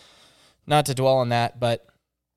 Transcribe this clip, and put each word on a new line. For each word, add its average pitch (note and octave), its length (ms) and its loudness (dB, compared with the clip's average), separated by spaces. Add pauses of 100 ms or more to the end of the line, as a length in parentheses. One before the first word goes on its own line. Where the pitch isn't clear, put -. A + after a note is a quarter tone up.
(640)
not D3 200 2
to C3 100 -4
dwell C3 220 2
on A#2+ 120 0
that, A#2+ 300 -2
but A#2 260 -2 (520)